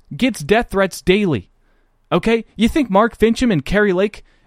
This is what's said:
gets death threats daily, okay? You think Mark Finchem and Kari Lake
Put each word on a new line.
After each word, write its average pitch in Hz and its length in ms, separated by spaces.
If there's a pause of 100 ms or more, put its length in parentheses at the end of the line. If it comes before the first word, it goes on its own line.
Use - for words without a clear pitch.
(160)
gets 226 260
death 208 280
threats 190 320
daily, 180 480 (600)
okay? 220 340 (100)
You 226 140
think 294 200
Mark 220 280
Finchem 226 340
and 151 140
Kari 202 280
Lake 196 300 (240)